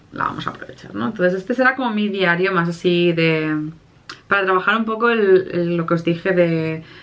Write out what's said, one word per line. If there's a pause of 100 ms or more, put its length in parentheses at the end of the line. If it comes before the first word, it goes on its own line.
(120)
la
vamos
a
aprovechar,
¿no?
Entonces
este
será
como
mi
diario
más
así
de, (720)
para
trabajar
un
poco
el,
el,
lo
que
os
dije
de (200)